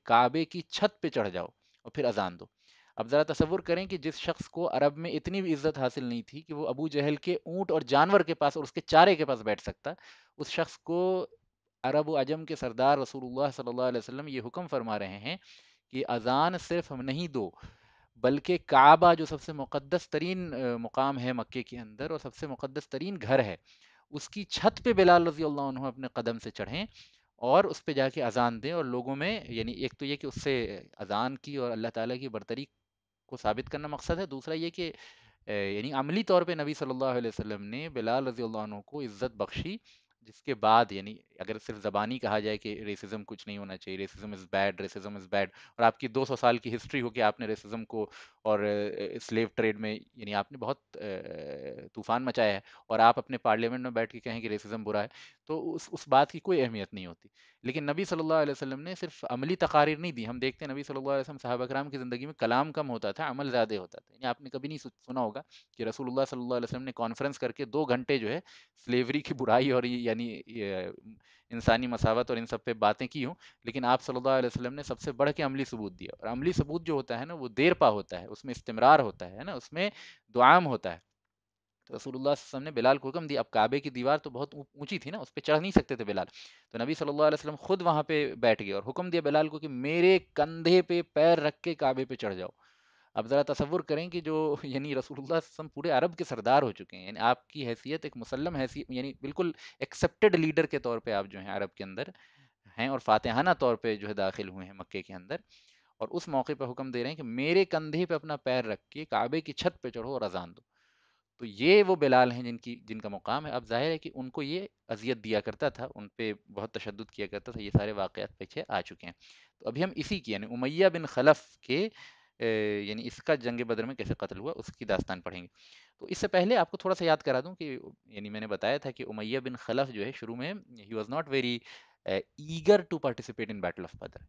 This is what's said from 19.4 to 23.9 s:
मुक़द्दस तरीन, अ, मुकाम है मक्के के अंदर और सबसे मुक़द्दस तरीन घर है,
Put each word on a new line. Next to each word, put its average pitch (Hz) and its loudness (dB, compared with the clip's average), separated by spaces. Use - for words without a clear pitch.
मुक़द्दस 143 -4
तरीन, 175 -2
अ, 123 -2
मुकाम 131 -2
है 123 -2
मक्के 120 -6
के 120 -14
अंदर 117 -10
और 156 -6
सबसे 139 -12
मुक़द्दस 143 -8
तरीन 175 -6
घर 131 4
है, 98 0